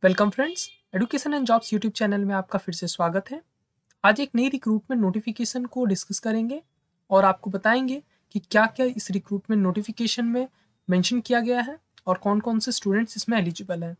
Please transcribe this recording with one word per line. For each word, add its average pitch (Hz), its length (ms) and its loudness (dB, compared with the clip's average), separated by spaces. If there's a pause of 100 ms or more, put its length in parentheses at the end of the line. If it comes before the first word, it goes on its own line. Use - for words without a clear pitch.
Welcome 196 280 4
friends, 311 320 -4 (300)
Education 269 400 -2
and 277 140 -2
Jobs 226 240 2
YouTube 214 200 0
चैनल 202 340 -2
में 196 100 -2
आपका 190 240 -4
फिर 180 160 -8
से 175 120 -8
स्वागत 175 440 -2
है। 302 100 -10 (640)
आज 214 160 6
एक 277 160 -2
नई 247 140 2
रिक्रूटमेंट 233 520 -2
नोटिफिकेशन 220 640 -2
को 247 200 -2
डिस्कस 196 340 -2
करेंगे 226 420 -2 (480)
और 196 160 6
आपको 190 240 2
बताएंगे 247 520 0 (300)
कि 208 100 -4
क्या-क्या 226 460 2
इस 247 240 -4
रिक्रूटमेंट 202 520 -2
नोटिफिकेशन 214 600 -2
में 247 220 0 (400)
मेंशन 180 340 2
किया 240 180 2
गया 240 220 0
है 269 160 -6 (300)
और 185 100 2
कौन-कौन 214 420 0
से 247 120 -4
स्टूडेंट्स 220 460 0
इसमें 226 200 -2
एलिजिबल 175 460 -4
हैं। 170 160 -8